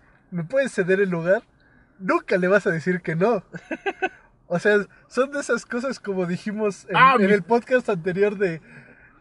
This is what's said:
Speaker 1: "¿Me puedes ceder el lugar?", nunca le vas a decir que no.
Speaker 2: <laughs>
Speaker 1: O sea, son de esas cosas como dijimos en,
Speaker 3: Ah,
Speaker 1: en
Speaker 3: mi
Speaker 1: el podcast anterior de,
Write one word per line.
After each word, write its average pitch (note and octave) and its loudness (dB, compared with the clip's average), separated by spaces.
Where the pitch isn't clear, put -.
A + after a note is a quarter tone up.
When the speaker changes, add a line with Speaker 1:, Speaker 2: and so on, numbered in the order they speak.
Speaker 1:
"¿Me F3 -4
puedes C4 -2
ceder F#3+ 0
el G3 0
lugar?", F3 0
nunca A3 0
le F3+ 0
vas G3 2
a G3 0
decir F3 -2
que D#3+ -6
no. G3 0
Speaker 2:
<laughs> - -8
Speaker 1:
O F3 -2
sea, G#3 2
son C4+ -2
de C#4+ -6
esas A#3+ -4
cosas A#3+ -6
como F#3 -4
dijimos G3+ -6
en, G3 -2
Speaker 3:
Ah, C4 8
Speaker 1:
en G#3 4
Speaker 3:
mi G3 4
Speaker 1:
el G3+ 2
podcast B3 0
anterior F#3+ 0
de, F3 -2